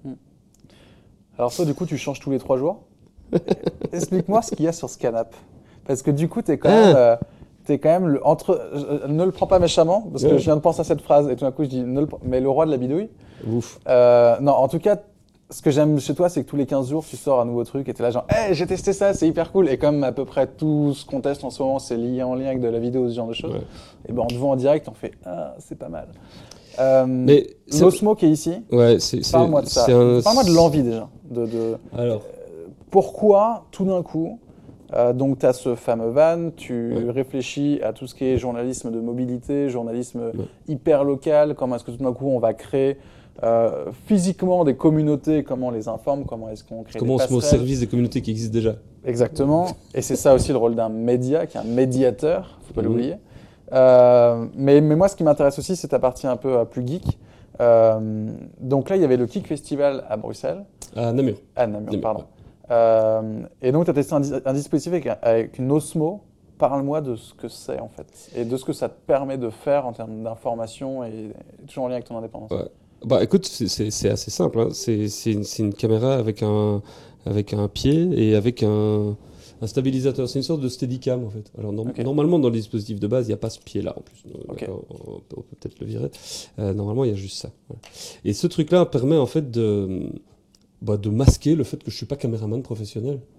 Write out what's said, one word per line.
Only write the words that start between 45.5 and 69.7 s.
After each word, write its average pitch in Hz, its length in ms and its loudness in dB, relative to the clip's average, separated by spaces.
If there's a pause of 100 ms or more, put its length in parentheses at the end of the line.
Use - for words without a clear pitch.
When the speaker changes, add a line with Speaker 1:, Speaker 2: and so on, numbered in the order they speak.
Speaker 1:
on - 20 -4
les 110 180 -8
informe, 139 380 -6
comment 110 240 -12
est-ce 110 120 -14
qu'on 113 220 -16
crée 110 140 -14
Speaker 2:
Comment 123 180 0
Speaker 1:
des 123 60 2
Speaker 2:
on 131 40 0
se 127 60 -2
met 127 60 2
au - 20 2
Speaker 1:
passerelles. 123 200 4
Speaker 2:
service 127 200 -2
des 120 60 -2
communautés 123 360 -2
qui 110 80 -6
existent 110 240 -6
déjà. 110 220 0 (300)
Speaker 1:
Exactement, 143 600 0 (280)
et 131 80 -4
c'est 127 140 -4
ça 139 180 6
aussi 123 180 2
le 131 60 0
rôle 117 160 0
d'un 113 160 -2
média, 123 560 -2
qui - 100 -14
est 113 40 -8
un 110 40 -8
médiateur, 127 1000 0
faut - 80 -20
pas 113 80 -2
Speaker 2:
Mhm. - 60 -2
Speaker 1:
l'oublier. 120 260 -2 (580)
Euh, 123 840 8
mais, 139 260 6
mais 151 140 4
moi 180 140 4
ce - 80 -4
qui 170 80 -2
m'intéresse 147 340 4
aussi, 160 180 -4
c'est 147 120 -10
ta 143 100 0
partie 127 300 -2
un 127 80 -2
peu, 127 220 0
euh, 117 60 2
plus 123 220 -8
geek. 156 320 -6 (420)
Euh, 110 680 4 (320)
donc 127 300 -2
là, 190 60 0
il 190 60 4
y - 20 4
avait 127 120 4
le 123 100 2
Kick 190 200 -6
Festival 143 600 -4
à 107 80 -4
Bruxelles. 135 480 -8 (300)
Speaker 2:
À 117 180 -2
Namur. 123 240 0 (200)
Speaker 1:
À 123 100 2
Namur, 104 200 -6
Speaker 2:
Namur, 101 140 -4
Speaker 1:
pardon. 107 200 -4
Speaker 2:
ouais. - 60 -18 (440)
Speaker 1:
Euh, 110 720 2 (200)
et 127 100 2
donc, 156 140 4
t'as 170 60 0
testé 139 220 0
un 147 60 2
dis-, 143 120 -2 (120)
un 131 80 -2
dispositif 143 400 -2
avec, 170 140 -2 (160)
avec 113 360 0
une 131 140 -2
Osmo. 156 500 -2 (360)
Parle-moi 139 420 0
de 127 160 -6
ce - 180 -18
que - 140 -14
c'est, 131 320 -10
en 117 80 -14
fait, - 180 -20 (300)
et 120 80 -4
de 117 120 -4
ce 127 80 -8
que 165 80 -6
ça 131 160 -6
te - 60 -12 (120)
permet 135 300 0
de 120 140 -6
faire 139 360 -2